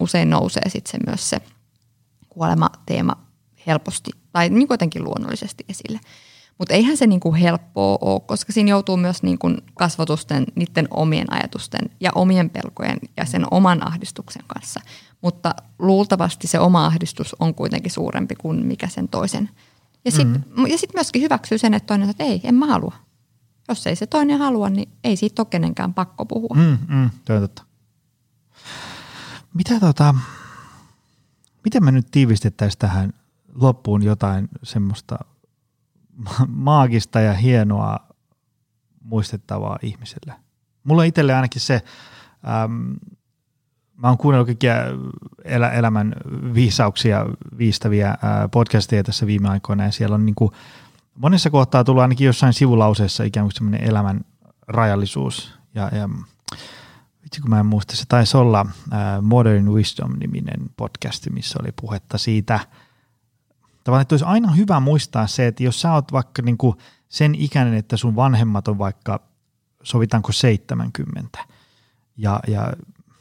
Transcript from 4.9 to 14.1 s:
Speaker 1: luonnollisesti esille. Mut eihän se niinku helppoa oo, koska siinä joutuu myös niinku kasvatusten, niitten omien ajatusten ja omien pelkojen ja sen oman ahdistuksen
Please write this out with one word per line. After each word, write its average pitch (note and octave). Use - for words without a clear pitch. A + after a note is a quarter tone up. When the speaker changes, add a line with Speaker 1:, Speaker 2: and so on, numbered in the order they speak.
Speaker 1:
luonnollisesti -
esille. A3
Mut F3+
eihän B3
se C4+
niinku F3+
helppoa F3
oo, G3
koska -
siinä G#3
joutuu G3
myös F3+
niinku F3+
kasvatusten, D#3
niitten E3+
omien D#3
ajatusten -
ja F#3
omien F#3
pelkojen -
ja -
sen -
oman F3+
ahdistuksen -